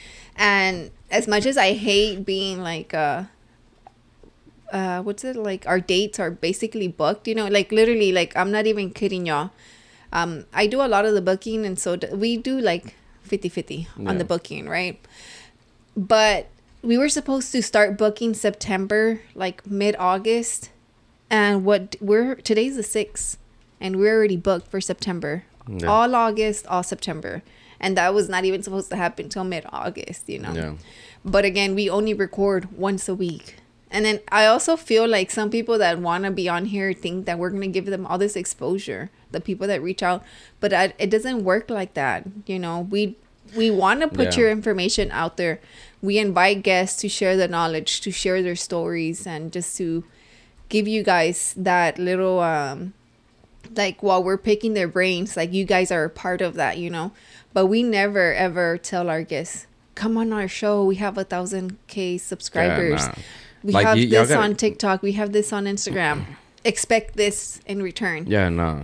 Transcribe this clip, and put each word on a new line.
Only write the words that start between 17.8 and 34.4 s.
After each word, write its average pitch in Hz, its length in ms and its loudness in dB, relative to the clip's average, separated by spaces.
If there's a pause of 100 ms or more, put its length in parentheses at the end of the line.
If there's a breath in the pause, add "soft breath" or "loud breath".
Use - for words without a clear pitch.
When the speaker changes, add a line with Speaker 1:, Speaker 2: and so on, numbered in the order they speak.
Speaker 1:
booking 220 360 2
September, 214 880 0 (140)
like, 185 340 -6
mid-August. 202 1000 0 (600)
And 208 360 4
what, 202 360 2
we're, 226 340 2
today's 233 400 0
the 226 80 -4
sixth, - 540 -6 (420)
and 190 180 -4
we're 214 180 4
already 208 220 4
booked 175 320 0
for 196 120 -4
September. 175 640 -6 (240)
Speaker 2:
Yeah. 101 200 -4
Speaker 1:
All 233 280 4
August, 214 520 0
all 180 160 -2
September. 156 580 -8 (380 loud breath)
And 190 180 0
that 180 160 4
was 202 160 4
not 185 160 0
even 190 180 0
supposed 190 260 -6
to - 60 -6
happen 175 340 -4
till 190 140 -6
mid-August, - 840 -8
you 67 100 -8
know? - 140 -8
Speaker 2:
Yeah. 78 200 -6 (520 loud breath)
Speaker 1:
But 196 200 4
again, 196 300 0
we 196 140 0
only 214 240 0
record 196 640 -2
once 190 320 -2
a 185 60 -2
week. 175 420 -8 (360)
And 214 120 0
then 214 140 0 (120)
I 214 140 6